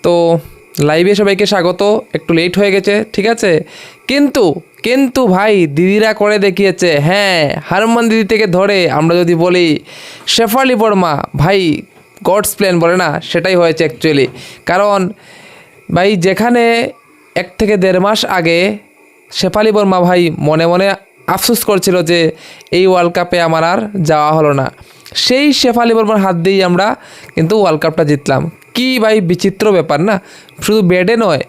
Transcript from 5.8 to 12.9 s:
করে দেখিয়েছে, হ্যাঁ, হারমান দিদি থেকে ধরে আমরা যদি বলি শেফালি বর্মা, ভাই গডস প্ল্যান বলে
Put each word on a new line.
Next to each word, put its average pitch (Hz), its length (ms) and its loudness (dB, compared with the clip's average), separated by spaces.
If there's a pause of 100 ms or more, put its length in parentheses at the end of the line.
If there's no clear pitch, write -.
করে 208 240 0
দেখিয়েছে, 190 600 0
হ্যাঁ, 180 560 0 (100)
হারমান 226 440 0
দিদি 220 140 2
থেকে 214 240 0
ধরে 185 420 0
আমরা 160 260 0
যদি 175 200 2
বলি 175 440 2 (480)
শেফালি 247 480 0
বর্মা, 190 480 0 (140)
ভাই 175 440 0 (420)
গডস 202 320 -2
প্ল্যান 185 240 0
বলে 170 180 2